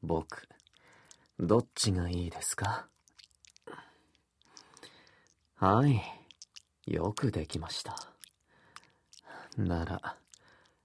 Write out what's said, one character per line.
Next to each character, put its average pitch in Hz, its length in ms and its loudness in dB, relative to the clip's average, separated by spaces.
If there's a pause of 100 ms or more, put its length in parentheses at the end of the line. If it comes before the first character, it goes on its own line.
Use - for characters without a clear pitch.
僕、 82 440 -4 (920)
ど 104 200 6
っ - 140 0
ち 104 200 2
が 87 160 0
い 87 180 -2
い - 20 -6
で - 120 -10
す - 160 -4
か？ - 320 -4 (2750)
は 107 320 6
い、 117 140 6 (840)
よ 82 280 -2
く 127 180 0
で 80 160 -4
き - 120 -6
ま 80 100 -8
し - 140 -8
た。 - 120 -8 (1600)
な 87 300 0
ら、 - 320 -6 (680)